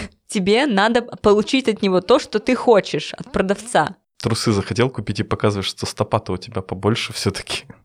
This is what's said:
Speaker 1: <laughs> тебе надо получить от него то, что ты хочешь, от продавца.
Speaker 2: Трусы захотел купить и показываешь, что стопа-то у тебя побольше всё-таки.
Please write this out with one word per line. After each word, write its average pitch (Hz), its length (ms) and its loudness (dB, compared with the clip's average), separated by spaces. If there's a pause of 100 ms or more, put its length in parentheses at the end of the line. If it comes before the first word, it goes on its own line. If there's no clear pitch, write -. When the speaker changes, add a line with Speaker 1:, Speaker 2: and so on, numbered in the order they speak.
(100)
Speaker 1:
<laughs> - 180 -20
тебе 214 380 2
надо 233 360 2
получить 226 640 2
от 214 140 -2
него 185 180 2
то, 247 180 4
что - 200 -4
ты 254 160 0
хочешь, - 600 2
от - 180 -14
продавца. 190 640 -2 (260)
Speaker 2:
Трусы 117 280 0
захотел 113 400 0
купить 110 300 -6
и 101 40 -4
показываешь, 101 440 -2
что - 180 -8
стопа-то - 460 -2
у 90 40 -2
тебя - 260 -10
побольше 98 500 -2
всё-таки. - 520 -6 (200)